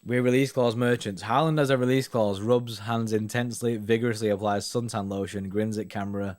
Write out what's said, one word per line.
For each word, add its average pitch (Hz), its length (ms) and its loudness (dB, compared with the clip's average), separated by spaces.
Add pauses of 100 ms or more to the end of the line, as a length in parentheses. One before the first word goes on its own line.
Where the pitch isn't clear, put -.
We're 123 160 0
release 127 300 4
clause 120 240 2
merchants. 117 480 0
Haaland 147 380 2
has 143 100 2
a 135 80 4
release 127 300 2
clause, 104 320 0
rubs 117 400 0
hands 113 320 -2
intensely, 117 640 -2
vigorously 113 540 0
applies 101 360 0
suntan 113 420 -4
lotion, 98 400 -4
grins 107 300 -2
at 104 100 -6
camera 101 500 -6